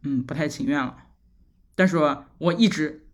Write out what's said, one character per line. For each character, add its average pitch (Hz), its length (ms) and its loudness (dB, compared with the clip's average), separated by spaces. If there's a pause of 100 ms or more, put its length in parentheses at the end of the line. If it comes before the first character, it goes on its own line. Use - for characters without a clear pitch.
嗯， 139 200 -2
不 160 100 -8
太 151 140 -2
情 143 180 -8
愿 143 140 0
了。 127 160 -6 (800)
但 185 100 4
是 165 120 2 (400)
我 170 160 0
一 226 160 4
直 156 340 -4 (100)